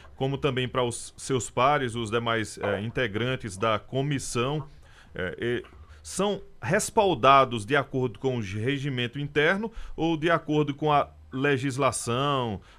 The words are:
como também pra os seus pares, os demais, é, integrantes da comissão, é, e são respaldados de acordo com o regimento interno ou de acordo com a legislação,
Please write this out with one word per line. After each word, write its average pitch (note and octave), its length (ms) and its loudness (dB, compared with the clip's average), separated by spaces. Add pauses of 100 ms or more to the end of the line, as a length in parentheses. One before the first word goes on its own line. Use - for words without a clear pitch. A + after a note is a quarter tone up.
(140)
como C3+ 220 -2
também B2+ 320 -2
pra B2+ 160 0
os - 320 -6
seus - 320 -4
pares, C3 460 2
os A2+ 160 -6
demais, A2+ 480 -2
é, G2+ 240 -2
integrantes A2 760 -4
da G#2+ 220 0
comissão, C#3 920 -2 (460)
é, F2 260 -6
e A#2+ 240 -2 (380)
são G3+ 400 -4 (180)
respaldados C3+ 1040 4
de B2 100 0
acordo B2+ 440 0
com B2+ 180 -2
o A#2+ 40 -2
regimento B2 800 -4
interno D#3 540 0 (240)
ou E3 220 2
de D#3 120 2
acordo D3+ 440 2
com D3+ 180 0
a C#3+ 160 4 (240)
legislação, C3 1300 0 (180)